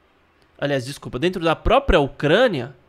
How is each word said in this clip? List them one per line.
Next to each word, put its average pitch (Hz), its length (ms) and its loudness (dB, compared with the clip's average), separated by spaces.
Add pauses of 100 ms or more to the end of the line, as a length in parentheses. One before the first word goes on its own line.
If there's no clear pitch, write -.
(580)
aliás, 139 280 -4
desculpa, 131 320 -12
dentro 175 260 -4
da 160 120 0
própria 220 440 2
Ucrânia, 147 760 0 (140)